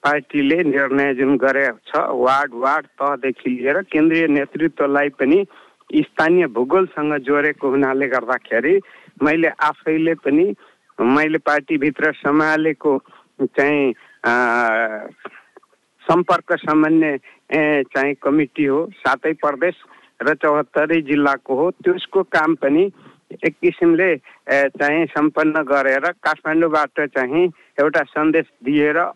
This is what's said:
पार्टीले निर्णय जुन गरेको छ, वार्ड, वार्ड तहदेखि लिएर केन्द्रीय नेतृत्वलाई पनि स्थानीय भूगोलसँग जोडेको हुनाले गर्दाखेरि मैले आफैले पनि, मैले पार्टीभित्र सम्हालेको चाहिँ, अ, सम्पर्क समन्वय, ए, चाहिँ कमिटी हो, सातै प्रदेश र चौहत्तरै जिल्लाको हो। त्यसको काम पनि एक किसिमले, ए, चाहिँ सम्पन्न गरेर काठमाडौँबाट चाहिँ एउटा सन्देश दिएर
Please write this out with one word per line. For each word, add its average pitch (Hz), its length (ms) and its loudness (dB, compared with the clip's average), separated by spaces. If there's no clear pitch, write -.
पार्टीले 147 600 0
निर्णय 139 500 0
जुन 135 240 0
गरेको 135 500 0
छ, - 80 -16
वार्ड, 135 580 0
वार्ड 139 320 -2
तहदेखि 135 640 -4
लिएर 127 320 -2
केन्द्रीय 160 460 0
नेतृत्वलाई 143 800 0
पनि 147 360 2
स्थानीय 165 520 2
भूगोलसँग 147 720 -2
जोडेको 143 520 -2
हुनाले 135 380 0
गर्दाखेरि 123 760 0
मैले 160 240 2
आफैले 160 680 -2
पनि, 165 420 0
मैले 151 360 2
पार्टीभित्र 147 760 -2
सम्हालेको 156 920 0
चाहिँ, 139 520 0
अ, 117 60 2
सम्पर्क 175 420 0
समन्वय, 156 680 0
ए, 151 320 0
चाहिँ 135 200 -2
कमिटी 143 500 -2
हो, 147 280 -2
सातै 135 400 -4
प्रदेश 151 420 -4
र 139 120 0
चौहत्तरै 151 680 0
जिल्लाको 139 540 0
हो। 160 160 0
त्यसको 185 520 -2
काम 160 320 0
पनि 156 360 0
एक 160 160 -2
किसिमले, 175 520 2
ए, 139 180 2
चाहिँ 147 360 0
सम्पन्न 156 480 0
गरेर 139 460 0
काठमाडौँबाट 156 1000 -2
चाहिँ 147 520 -2
एउटा 147 240 2
सन्देश 156 420 0
दिएर 151 520 0